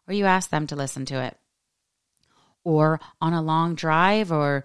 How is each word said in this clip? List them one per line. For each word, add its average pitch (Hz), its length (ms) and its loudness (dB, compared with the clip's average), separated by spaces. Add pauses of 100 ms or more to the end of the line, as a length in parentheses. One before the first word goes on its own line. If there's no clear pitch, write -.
or 185 80 -6
you 202 120 0
ask 185 220 2
them 151 200 -4
to 151 80 -8
listen 135 300 -8
to 135 140 -6
it. 127 160 -8 (1300)
Or 156 380 2 (200)
on 165 120 0
a 165 100 0
long 160 320 0
drive 175 560 2
or 143 340 0